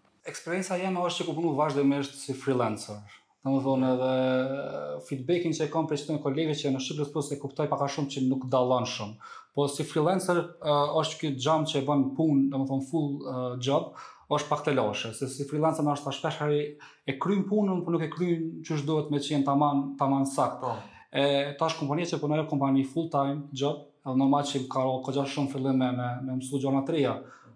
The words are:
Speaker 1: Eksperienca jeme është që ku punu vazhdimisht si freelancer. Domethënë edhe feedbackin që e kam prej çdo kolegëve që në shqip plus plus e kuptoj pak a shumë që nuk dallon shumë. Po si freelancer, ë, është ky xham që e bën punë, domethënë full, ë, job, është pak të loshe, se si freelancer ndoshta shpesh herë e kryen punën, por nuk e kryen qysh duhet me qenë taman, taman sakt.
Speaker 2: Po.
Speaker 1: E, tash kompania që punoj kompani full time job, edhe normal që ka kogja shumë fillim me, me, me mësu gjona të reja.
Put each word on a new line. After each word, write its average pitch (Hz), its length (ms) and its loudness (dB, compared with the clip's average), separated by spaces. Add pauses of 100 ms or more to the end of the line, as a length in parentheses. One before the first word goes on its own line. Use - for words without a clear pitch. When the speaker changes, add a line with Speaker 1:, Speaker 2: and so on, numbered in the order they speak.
(260)
Speaker 1:
Eksperienca 180 520 -6
jeme 185 220 -2
është 175 240 -2
që - 20 -4
ku 160 80 -4
punu 156 220 0
vazhdimisht 143 580 2
si - 200 -8
freelancer. 117 640 -2 (480)
Domethënë 131 480 2
edhe 131 180 2 (960)
feedbackin 165 460 0
që 160 100 -2
e 147 80 -2
kam 160 160 0
prej 151 180 0
çdo 151 160 -2
kolegëve 156 300 0
që 143 220 0
në 135 60 0
shqip 131 180 -6
plus 147 140 -2
plus 151 200 -2
e 143 80 -4
kuptoj 147 300 -2
pak 139 120 0
a 139 60 4
shumë 139 240 -2
që 131 180 2
nuk 131 200 0
dallon 127 360 4
shumë. 107 300 -8 (400)
Po 143 120 2
si 143 160 -4
freelancer, 175 520 2 (260)
ë, 151 120 2 (260)
është 156 200 -2
ky 143 180 -2
xham 156 280 2
që 151 160 -4
e 131 40 -4
bën 139 320 2
punë, 139 340 4
domethënë 135 380 -2
full, 143 340 0
ë, 127 380 -4
job, 143 320 0 (360)
është 147 200 0
pak - 160 0
të 147 100 4
loshe, 110 380 0
se 131 160 -4
si 131 160 -8
freelancer 151 400 0
ndoshta 143 260 0
shpesh 151 280 -4
herë 147 360 0 (320)
e 139 120 -2
kryen 196 280 0
punën, 196 380 2
por 170 80 0
nuk 165 80 0
e 165 80 -2
kryen 165 540 -2
qysh 151 220 -2
duhet 151 260 0
me 147 80 0
qenë 139 260 0
taman, 139 520 2
taman 139 280 2
sakt. 131 340 0
Speaker 2:
Po. 127 140 -4 (400)
Speaker 1:
E, 139 440 2
tash 160 220 0
kompania 151 260 0
që 165 140 -2
punoj 151 300 0
kompani 135 340 4
full 160 260 -2
time 139 340 0 (100)
job, 143 240 0 (280)
edhe 131 120 0
normal 139 260 6
që 131 240 -2
ka 135 140 0 (220)
kogja 139 220 0
shumë 135 260 -2
fillim 131 260 0
me, 127 140 4
me, 123 160 -2 (160)
me 131 100 -4
mësu 131 280 -4
gjona 135 240 2
të - 80 -2
reja. 131 280 2 (340)